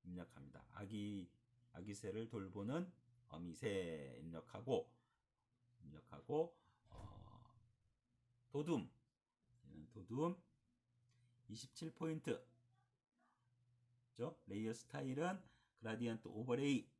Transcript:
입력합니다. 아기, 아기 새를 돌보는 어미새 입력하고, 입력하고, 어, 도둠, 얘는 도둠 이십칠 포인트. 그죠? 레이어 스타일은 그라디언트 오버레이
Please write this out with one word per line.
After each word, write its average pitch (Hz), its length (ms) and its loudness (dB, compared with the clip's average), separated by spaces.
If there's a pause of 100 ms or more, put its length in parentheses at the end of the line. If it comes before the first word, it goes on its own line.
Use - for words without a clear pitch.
입력합니다. 87 680 -10
아기, 104 580 -4 (440)
아기 95 200 -8
새를 110 360 -2
돌보는 104 640 0 (380)
어미새 82 920 -2
입력하고, 82 680 0 (920)
입력하고, 85 760 0 (340)
어, - 680 -14 (920)
도둠, 147 400 4 (760)
얘는 76 260 -14
도둠 131 500 2 (1080)
이십칠 135 440 -6
포인트. - 480 2 (1700)
그죠? - 340 -4
레이어 107 280 0
스타일은 143 680 0 (380)
그라디언트 113 480 0
오버레이 131 600 4 (100)